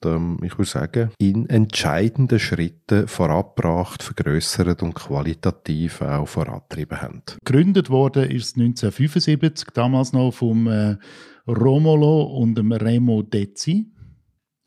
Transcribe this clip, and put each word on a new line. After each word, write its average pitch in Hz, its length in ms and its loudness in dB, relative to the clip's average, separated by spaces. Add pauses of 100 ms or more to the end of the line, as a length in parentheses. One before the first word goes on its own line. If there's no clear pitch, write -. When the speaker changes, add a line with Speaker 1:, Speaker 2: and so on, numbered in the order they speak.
Speaker 1:
ähm, 82 380 -2
ich 87 160 -8
würde 101 120 -2
sagen, 107 500 -4
in 101 280 2
entscheidenden 110 920 2
Schritten 87 680 -2
vorangebracht, 87 920 -2
vergrössert - 800 -2
und 82 140 -6
qualitativ 78 1040 -4
auch 71 260 -4
vorangetrieben 76 720 -8
haben. - 220 -12 (240)
Speaker 2:
Gegründet 175 460 4
worden 135 400 2
ist 123 140 -4
es - 120 -12
neunzehnhundertfünfundsiebzig, 143 1160 0
damals 127 360 0
noch 127 200 2
vom, 113 360 0
äh, 107 300 0 (500)
Romolo 151 760 4
und 127 320 0
dem 113 180 2
Remo 113 480 2
Dezi. 110 680 -4 (760)